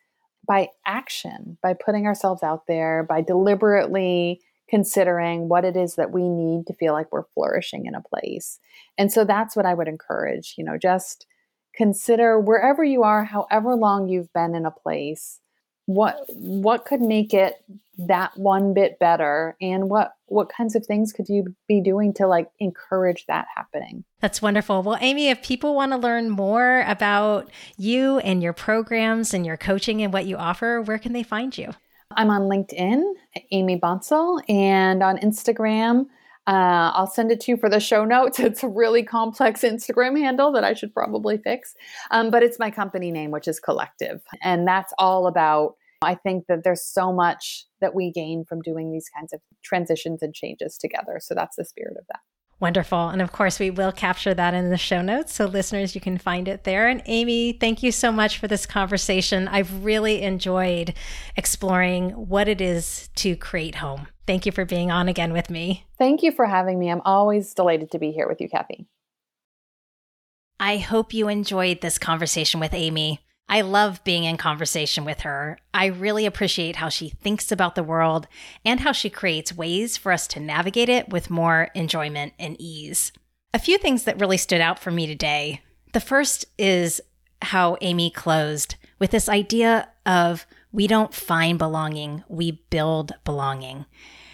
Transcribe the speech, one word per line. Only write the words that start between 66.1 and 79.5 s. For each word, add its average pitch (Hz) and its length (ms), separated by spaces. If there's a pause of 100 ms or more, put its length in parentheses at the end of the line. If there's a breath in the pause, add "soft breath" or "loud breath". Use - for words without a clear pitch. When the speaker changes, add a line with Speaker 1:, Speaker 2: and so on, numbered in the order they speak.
Speaker 1:
you 330 100
for 247 120
having 185 340
me. 175 120
I'm 175 140
always 202 500
delighted 165 380
to 190 60
be 156 120
here 151 180
with - 140
you, - 60
Kathy. - 380 (1700)
Speaker 2:
I 202 180
hope 220 380
you 220 140
enjoyed 190 520
this 165 180
conversation 165 640
with 156 140
Amy. 156 460 (280)
I 214 140
love 196 420
being 175 180
in 165 140
conversation 151 680
with 151 180
her. 147 360 (160)
I 190 120
really 202 380
appreciate 180 520
how 160 120
she 160 200
thinks - 420
about 180 240
the 180 80
world 160 460 (360 loud breath)
and 247 140
how 269 140
she - 180
creates 160 420